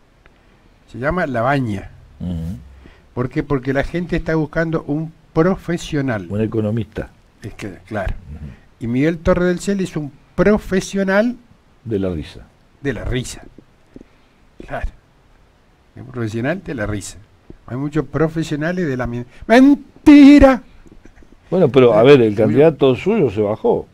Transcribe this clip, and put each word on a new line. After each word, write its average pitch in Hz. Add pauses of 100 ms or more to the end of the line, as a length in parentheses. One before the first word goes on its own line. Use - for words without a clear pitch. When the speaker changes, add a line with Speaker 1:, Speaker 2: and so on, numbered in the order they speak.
(920)
Speaker 1:
Se -
llama 160
Labaña. 123 (300)
Speaker 2:
Ujú. 87 (560)
Speaker 1:
¿Por 127
qué? 156
Porque 139
la 139
gente 170
está 160
buscando 160
un 156 (200)
profesional. 160
Speaker 2:
Un 101
economista. 110 (320)
Speaker 1:
Es -
que, 92
claro. 101 (160)
Speaker 2:
Ujú. - (360)
Speaker 1:
Y 117
Miguel 143
Torres 175
del 175
Cel 196
es 185
un 147 (240)
profesional 196 (480)
Speaker 2:
De 110
la 95
risa. 78 (400)
Speaker 1:
de 135
la 98
risa. - (1300)
Claro. - (1040)
Es 104
un 120
profesional 123
de 160
la 104
risa. 104 (500)
Hay 117
muchos 143
profesionales 160
de 131
la 123
mi-, 120 (240)
mentira. 277 (880)
Speaker 2:
Bueno, 165
pero, 123
a 110
Speaker 1:
Eh, -
Speaker 2:
ver, 139
el 113
Speaker 1:
muy 101
Speaker 2:
candidato 131
suyo 185
se 95
bajó. 110